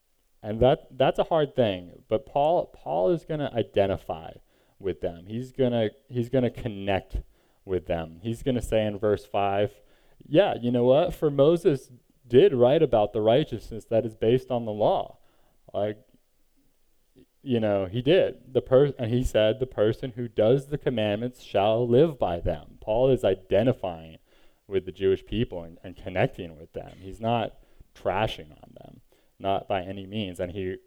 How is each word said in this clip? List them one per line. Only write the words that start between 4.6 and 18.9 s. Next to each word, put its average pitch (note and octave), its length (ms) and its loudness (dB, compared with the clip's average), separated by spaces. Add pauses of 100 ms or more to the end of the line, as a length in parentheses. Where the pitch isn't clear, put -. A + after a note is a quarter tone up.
with F#2 220 -6
them. F2 280 -8
He's B2 240 -10
gonna, A#2+ 400 0 (180)
he's A#2+ 200 -4
gonna B2+ 200 2
connect G2 680 -4 (480)
with F#2 220 -4
them. E2 340 -6
He's A#2 220 -6
gonna B2 180 -2
say A2 240 0
in G#2 120 -4
verse G#2 280 0
five, G2+ 460 -2 (560)
Yeah, D3+ 320 2
you A#2+ 120 -2
know A#2+ 120 2
what? C#3+ 300 4
For D#3 160 -2
Moses, D3 640 2 (380)
did D3 240 6
write C3 300 4
about A2 280 2
the A2 100 -2
righteousness A2+ 640 0
that A2+ 200 0
is A2 100 -10
based B2 360 2
on A#2 140 -4
the A2 60 -6
law. A#2+ 460 -2 (560)
Like, G#2+ 240 -4 (1400)
you B2 180 -2
know, G2+ 260 0
he G2 160 -6
did. C#3+ 520 0
The B2 80 0
per-, C3+ 380 4